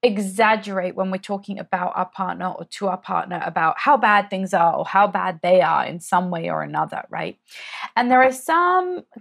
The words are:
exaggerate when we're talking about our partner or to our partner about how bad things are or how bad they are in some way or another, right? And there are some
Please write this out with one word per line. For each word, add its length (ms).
exaggerate 920
when 160
we're 60
talking 420
about 380
our 80
partner 440
or 80
to 220
our 100
partner 440
about 360
how 180
bad 320
things 240
are 240
or 80
how 220
bad 360
they 200
are 240
in 120
some 320
way 200
or 120
another, 460
right? 300
And 140
there 120
are 80
some 760